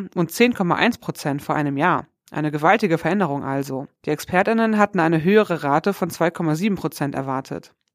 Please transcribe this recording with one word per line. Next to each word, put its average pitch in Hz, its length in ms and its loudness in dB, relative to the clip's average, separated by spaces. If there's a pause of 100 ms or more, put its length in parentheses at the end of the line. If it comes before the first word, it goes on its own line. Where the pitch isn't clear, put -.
(160)
und 170 160 0
zehn 247 240 4
Komma 175 180 0
eins 226 240 0
Prozent 143 460 -6
vor 156 100 -4
einem 143 240 -2
Jahr. 156 300 0 (240)
Eine 151 180 -4
gewaltige 165 480 2
Veränderung 160 460 -2
also. 135 420 -4 (200)
Die - 40 -4
ExpertInnen 208 720 0
hatten 202 200 2
eine 165 220 2
höhere 185 400 2
Rate 147 320 2
von 185 160 -4
zwei 170 220 0
Komma 160 240 -2
sieben 190 220 0
Prozent 143 360 -6
erwartet. 135 640 -8 (200)